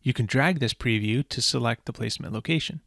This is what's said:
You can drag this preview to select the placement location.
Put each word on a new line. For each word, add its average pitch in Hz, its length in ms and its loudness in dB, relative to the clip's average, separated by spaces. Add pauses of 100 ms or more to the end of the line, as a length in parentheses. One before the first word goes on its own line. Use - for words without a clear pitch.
You 127 120 0
can 117 120 0
drag 147 340 2
this 123 140 0
preview 110 560 0
to - 120 -4
select 120 440 0
the - 80 -6
placement - 400 -6
location. 156 540 -2